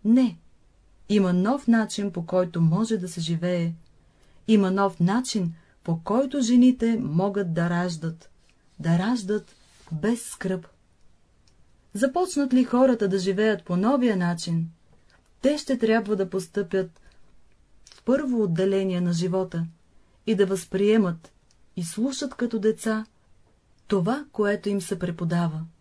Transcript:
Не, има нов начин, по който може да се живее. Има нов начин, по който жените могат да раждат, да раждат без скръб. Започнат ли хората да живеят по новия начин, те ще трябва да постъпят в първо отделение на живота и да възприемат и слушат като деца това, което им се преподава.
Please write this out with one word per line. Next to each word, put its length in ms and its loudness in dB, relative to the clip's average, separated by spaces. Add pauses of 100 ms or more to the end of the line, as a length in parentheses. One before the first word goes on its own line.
Не, 320 4 (720)
има 240 4
нов 340 0
начин, 440 2
по 140 -8
който 360 0
може 360 2
да 100 -6
се 140 -10
живее. 520 -2 (720)
Има 240 4
нов 280 0
начин, 540 0 (300)
по 200 -2
който 380 -2
жените 600 4
могат 520 -2
да 160 0
раждат, 600 -4 (500)
да 200 2
раждат 560 -2 (360)
без 340 -2
скръб. 420 -8 (1300)
Започнат 600 0
ли 100 6
хората 440 2
да 120 0
живеят 460 0
по 120 -2
новия 400 2
начин, 520 -2 (720)
те 160 2
ще 200 -2
трябва 380 0
да 140 -2
постъпят 720 -4 (920)
в 80 -20
първо 400 0
отделение 580 0
на 120 0
живота 520 -4 (600)
и 80 2
да 100 4
възприемат 880 0 (420)
и 80 -6
слушат 520 -6
като 240 -4
деца 460 -2 (840)
това, 440 -2
което 380 -2
им 120 -2
се 180 -6
преподава. 680 -4 (160)